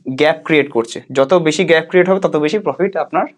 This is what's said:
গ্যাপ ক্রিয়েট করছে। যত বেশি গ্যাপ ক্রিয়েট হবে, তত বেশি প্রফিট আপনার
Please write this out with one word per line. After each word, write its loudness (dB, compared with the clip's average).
গ্যাপ 0
ক্রিয়েট 0
করছে। -4
যত 2
বেশি 0
গ্যাপ 2
ক্রিয়েট 2
হবে, 2
তত -2
বেশি -2
প্রফিট -4
আপনার -4